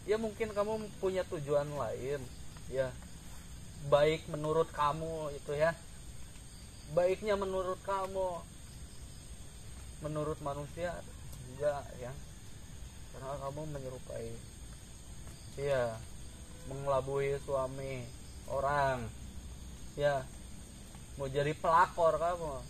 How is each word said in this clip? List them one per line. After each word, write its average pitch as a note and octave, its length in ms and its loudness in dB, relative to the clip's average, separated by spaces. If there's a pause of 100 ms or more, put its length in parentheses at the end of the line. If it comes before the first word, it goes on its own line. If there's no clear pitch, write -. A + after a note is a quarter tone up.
Ya, G#3 160 4
mungkin A3 320 -2
kamu G#3 380 0 (100)
punya F#3+ 320 2
tujuan D3 380 2 (100)
lain, B2 400 -2 (480)
ya. B2+ 240 2 (960)
Baik D3+ 400 8
menurut D#3 460 4
kamu D#3 640 2
itu C#3+ 180 -2
ya. D#3 220 4 (1120)
Baiknya F#3+ 480 4
menurut F#3 480 0
kamu. F#3+ 560 0 (1600)
Menurut D3+ 400 -2
manusia D3 480 -4 (640)
enggak C#3+ 340 2 (140)
ya. B2 100 -6 (1000)
Karena C#3 320 -6
kamu C#3+ 240 -4
menyerupai, B2+ 640 -6 (1300)
iya, C3 320 2 (720)
mengelabui C#3 800 2
suami C3+ 580 0 (460)
orang. C3+ 560 4 (880)
Ya. C#3+ 320 4 (880)
Mau C#3 160 -2
jadi C#3+ 240 4
pelakor E3 640 8
kamu. E3 400 2 (120)